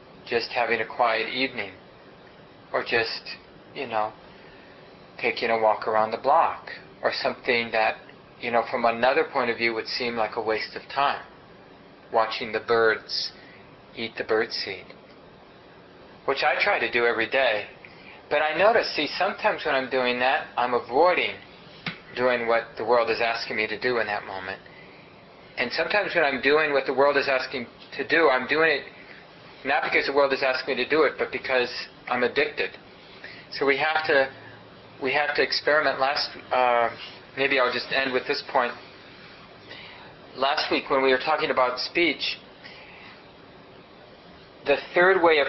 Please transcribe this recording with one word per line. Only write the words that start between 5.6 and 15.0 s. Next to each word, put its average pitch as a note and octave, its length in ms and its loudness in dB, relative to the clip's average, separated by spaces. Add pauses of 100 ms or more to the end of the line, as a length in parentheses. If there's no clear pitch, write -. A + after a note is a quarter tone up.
around A2 240 2
the A#2 60 -4
block, C3+ 520 2 (340)
or A#2+ 100 0
something A#2+ 580 -2
that, A2 260 2 (420)
you A#2+ 120 -6
know, A#2 180 2
from A#2+ 160 -2
another B2 380 2
point C3+ 260 -2
of A2+ 80 -2
view A#2 160 0
would A2+ 140 -6
seem A#2+ 280 -4
like A2 200 -2
a A#2 60 -4
waste G#2+ 340 -4
of G#2 140 -12
time, C3+ 320 -2 (880)
watching A2+ 400 0
the A2 80 -2
birds A2+ 720 0 (640)
eat A#2 220 -10
the - 60 -4
birdseed, A2 600 -2 (1400)